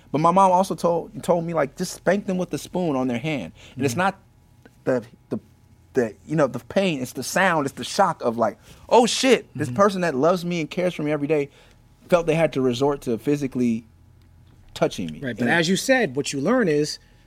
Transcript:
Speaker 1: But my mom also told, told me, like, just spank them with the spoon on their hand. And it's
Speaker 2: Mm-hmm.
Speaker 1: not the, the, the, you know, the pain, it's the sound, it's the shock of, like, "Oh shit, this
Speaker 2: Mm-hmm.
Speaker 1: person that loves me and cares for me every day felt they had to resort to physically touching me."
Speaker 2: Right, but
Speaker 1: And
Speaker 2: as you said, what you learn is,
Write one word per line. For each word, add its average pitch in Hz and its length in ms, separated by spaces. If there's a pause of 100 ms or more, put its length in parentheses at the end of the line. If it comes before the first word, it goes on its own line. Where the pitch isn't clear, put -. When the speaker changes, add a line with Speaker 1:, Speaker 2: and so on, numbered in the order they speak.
(140)
Speaker 1:
But 143 60
my 165 120
mom 190 200
also 180 240
told, 170 480
told 175 220
me, 170 80
like, 151 220
just - 180
spank 202 320
them 185 120
with 180 120
the 147 80
spoon 170 380
on 127 140
their 120 80
hand. 120 340 (240)
And 135 100
it's 120 100
Speaker 2:
Mm-hmm. 170 40
Speaker 1:
not 190 200 (680)
the, 127 180 (260)
the, 110 100 (540)
the, 113 220 (100)
you 151 120
know, 143 100
the 120 120
pain, 180 420
it's 127 100
the 127 120
sound, 175 420
it's - 100
the 123 80
shock 180 400
of, 117 140
like, 110 200 (300)
"Oh 240 180
shit, 247 420 (100)
this 139 100
Speaker 2:
Mm-hmm. 123 80
Speaker 1:
person 196 260
that 165 140
loves 165 300
me 175 160
and 151 80
cares 180 240
for 160 100
me 147 80
every 143 160
day 143 220 (580)
felt 170 200
they 156 80
had 160 180
to 135 80
resort 131 400
to 117 160
physically 127 680 (880)
touching 92 380
me." 73 80
Speaker 2:
Right, 123 160
but 110 80
Speaker 1:
And 120 80
Speaker 2:
as 165 160
you 190 80
said, 220 400
what 143 160
you 139 80
learn 208 300
is, 151 280 (300)